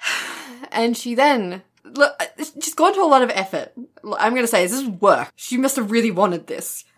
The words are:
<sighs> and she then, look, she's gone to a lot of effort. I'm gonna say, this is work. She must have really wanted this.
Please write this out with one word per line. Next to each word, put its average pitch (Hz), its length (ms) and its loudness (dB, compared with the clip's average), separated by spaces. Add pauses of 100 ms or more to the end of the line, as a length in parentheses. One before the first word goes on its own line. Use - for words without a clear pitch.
(260)
<sighs> 254 460 -16
and 233 240 0
she 240 180 -6
then, 220 480 2 (220)
look, 277 340 2 (440)
she's - 100 -6
gone 370 220 4
to 392 80 2
a - 20 4
lot 269 180 6
of 240 60 2
effort. - 440 -6 (460)
I'm 226 160 2
gonna 247 120 0
say, 214 200 2
this 185 140 -4
is 262 80 -6
work. 175 480 2
She - 220 -6
must 262 180 0
have 214 140 -2
really 233 200 2
wanted 175 360 0
this. - 400 -12 (120)